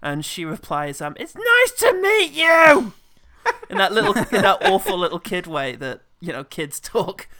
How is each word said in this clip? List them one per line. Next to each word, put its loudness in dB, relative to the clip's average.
And -6
she -10
replies, -8
um, -10
It's -14
nice 2
to 4
meet 2
you! 6
In -6
that 2
little, 2
in 0
that 2
awful 0
little -2
kid -6
way -6
that, -10
you -10
know, -10
kids -10
talk. -6